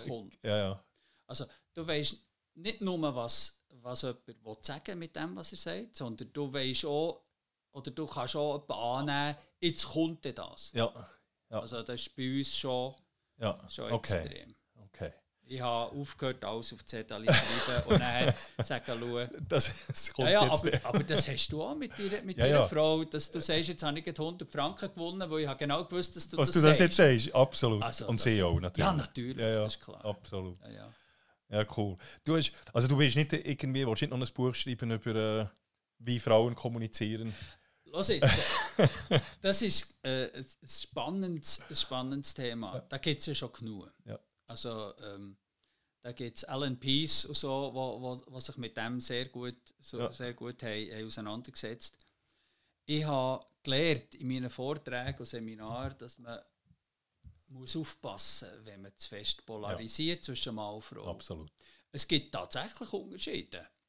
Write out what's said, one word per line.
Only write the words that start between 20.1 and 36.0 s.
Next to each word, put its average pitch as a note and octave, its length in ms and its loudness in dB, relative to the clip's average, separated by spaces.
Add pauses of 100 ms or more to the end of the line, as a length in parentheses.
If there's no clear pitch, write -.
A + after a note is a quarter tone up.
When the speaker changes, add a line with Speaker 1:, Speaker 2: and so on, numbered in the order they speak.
Speaker 1:
kommt C3 160 4
Speaker 2:
Ja, F3+ 40 8
ja, G#3 120 8
Speaker 1:
jetzt D#3+ 160 4
Speaker 2:
aber, D#3 100 2
Speaker 1:
nicht. C3+ 140 0
Speaker 2:
aber B2 180 2
das D#3 240 2
hast - 240 0
du D3+ 120 -2
auch C4+ 120 -4
mit C#4+ 240 -6
deiner, G3+ 220 -4
mit F#3 160 -8
Speaker 1:
Ja, A#2 80 4
Speaker 2:
deiner C#3+ 140 8
Speaker 1:
ja. A#2+ 80 6
Speaker 2:
Frau, D#3 360 4
dass D#3 260 -4
du E3 120 -6
sagst, E3 280 0
jetzt E3+ 140 -6
habe D3+ 160 -2
ich D#3+ 60 -12
gerade D#3+ 180 -4
hundert F3 260 -6
Franken D3+ 440 -4
gewonnen, F3 360 -6
weil D#3 120 0
ich D3 60 0
habe C3+ 120 -6
genau D3 240 0
gewusst, F3 320 -4
dass - 140 -4
du D#3+ 80 -4
Speaker 1:
Was C#3 140 6
Speaker 2:
das E3+ 100 8
Speaker 1:
du D3+ 60 12
das D3+ 100 12
Speaker 2:
sagst. F3 220 8
Speaker 1:
jetzt C3 260 10
sagst, - 100 -6
absolut. A#2 480 6
Speaker 2:
Also A2+ 240 -4
Speaker 1:
Und A2+ 120 2
Speaker 2:
das - 40 2
Speaker 1:
sie A2 180 6
auch, F2 180 6
natürlich. F2+ 180 -4 (100)
Speaker 2:
Ja, F#3+ 60 4
natürlich, B2+ 440 -4
Speaker 1:
Ja, A2+ 120 0
ja. G#2+ 140 2
Speaker 2:
das G#2+ 120 -2
ist - 60 -16
klar. G2 240 -16
Speaker 1:
Absolut. F#2+ 560 -6
Speaker 2:
Ja, A2 100 -18
ja. G#2+ 220 -18 (560)
Speaker 1:
Ja, G#2+ 160 2 (120)
cool. G2+ 200 0 (260)
Du D#3 140 2
hast, D3+ 140 2 (200)
also A#2+ 160 4
du C#3 100 6
willst C3 200 6
nicht D3+ 160 2
irgendwie, C3+ 520 0
willst A2+ 160 2
nicht D3 100 0
noch B2 80 -2
ein B2+ 140 -2
Buch B2 220 2
schreiben A#2+ 360 -2
über, A2 240 0 (260)
äh, G#2 60 -2 (520)
wie A#2+ 200 0